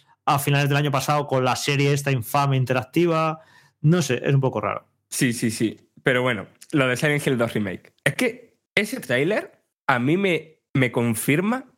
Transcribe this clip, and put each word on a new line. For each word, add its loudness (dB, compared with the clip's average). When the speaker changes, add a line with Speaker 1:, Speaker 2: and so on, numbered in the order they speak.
Speaker 1:
a 2
finales 2
del 2
año 0
pasado 0
con 0
la 2
serie 0
esta -2
infame 0
interactiva. 0
No 4
sé, 0
es 2
un 4
poco 0
raro. -6
Speaker 2:
Sí, 0
sí, -2
sí. -2
Pero 2
bueno, -2
lo 2
de 0
Silent 0
Hill 0
dos 0
Remake. -6
Es -2
que -4
ese -4
tráiler -2
a 2
mí 2
me, -2
me 2
confirma 0